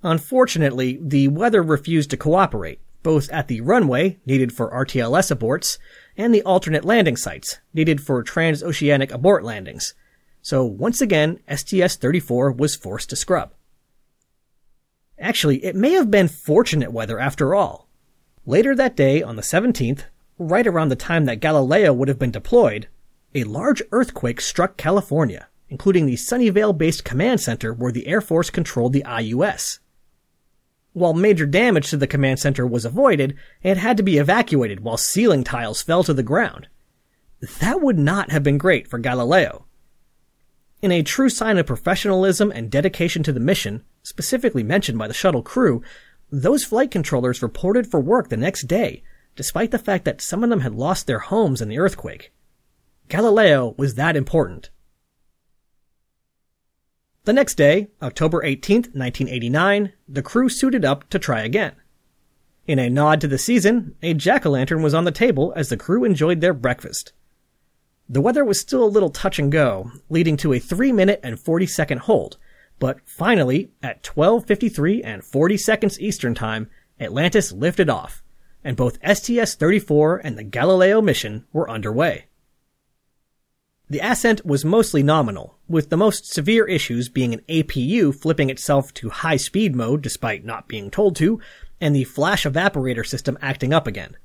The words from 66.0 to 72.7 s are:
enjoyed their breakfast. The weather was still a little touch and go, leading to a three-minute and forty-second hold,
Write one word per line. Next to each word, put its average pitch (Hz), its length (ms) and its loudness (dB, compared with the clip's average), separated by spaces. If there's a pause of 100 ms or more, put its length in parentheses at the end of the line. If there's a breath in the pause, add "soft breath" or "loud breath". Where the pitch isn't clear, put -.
enjoyed 170 380 2
their 175 140 2
breakfast. - 580 -6 (960)
The 131 120 0
weather 247 220 2
was 208 160 0
still 254 240 0
a 214 60 4
little 202 220 2
touch - 260 -4
and 143 140 0
go, 117 400 0 (180)
leading 165 280 2
to 147 140 0
a 123 80 2
three-minute 202 640 2
and 117 160 -8
forty-second 160 600 -2
hold, 147 380 0 (420 soft breath)